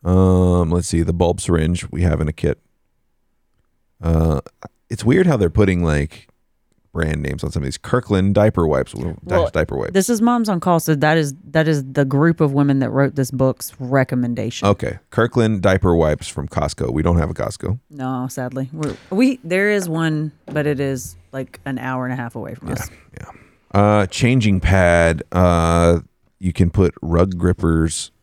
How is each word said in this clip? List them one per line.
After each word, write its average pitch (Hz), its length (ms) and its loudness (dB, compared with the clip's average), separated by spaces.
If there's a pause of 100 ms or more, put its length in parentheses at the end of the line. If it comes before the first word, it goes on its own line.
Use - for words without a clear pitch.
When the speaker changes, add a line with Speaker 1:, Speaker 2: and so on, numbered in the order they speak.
Speaker 1:
Um, 90 640 4
let's 87 180 -2
see, 82 140 0
the 82 100 -2
bulb 87 280 0
syringe 85 500 -2
we 85 120 -4
have 80 180 2
in 76 80 -2
a 78 40 -4
kit. - 260 -4 (1400)
Uh, 80 380 2 (480)
it's - 160 -10
weird 175 220 4
how 151 100 2
they're 92 140 2
putting, 92 320 2
like, 76 460 -2 (640)
brand 78 300 -4
names 69 200 -6
on 76 80 -4
some 78 120 -6
of - 20 -6
these. 67 140 -6
Kirkland 101 560 0
diaper 104 320 2
wipes, 69 280 -2
well, 78 200 -8 (120)
dash 175 120 0
Speaker 2:
Well, - 120 0
Speaker 1:
diaper 76 260 -2
wipes. - 160 -6
Speaker 2:
this 190 160 0
is 226 140 0
Moms 240 260 0
on 180 120 -2
Call, 170 180 2
so 160 160 0
that 156 240 2
is, 147 160 -2 (160)
that 160 160 2
is 147 260 0
the 143 120 2
group 147 360 2
of 147 120 2
women 139 260 2
that 123 120 -2
wrote 135 260 0
this 131 160 -2
book's 131 480 -2
recommendation. 123 880 -2
Speaker 1:
Okay, - 300 0 (120)
Kirkland 110 520 0
diaper 95 340 4
wipes 78 320 0
from 71 200 -10
Costco. 76 440 -4
We 76 100 -2
don't 85 160 2
have 80 120 0
a - 40 -8
Costco. - 440 -6 (120)
Speaker 2:
No, 131 380 -8
sadly, 127 440 -8
we're, 151 240 -8 (140)
we, 254 320 0
there 185 280 -2
is 196 180 -2
one, 156 420 -2 (160)
but 147 200 -4
it 143 120 -2
is, 135 380 -6 (160)
like, 135 320 -12
an 135 140 -8
hour 127 260 -6
and 127 80 -6
a 127 40 -6
half 120 200 -10
away - 180 -10
from - 140 -14
Speaker 1:
Yeah, - 60 -6
Speaker 2:
us. - 160 -10 (300)
Speaker 1:
yeah. - 60 -16 (460)
Uh, 101 340 4
changing 110 540 2
pad. 85 600 4 (100)
Uh, 85 680 4 (380)
you 92 140 -4
can 87 180 2
put 95 320 2
rug 87 340 0
grippers 85 760 0 (100)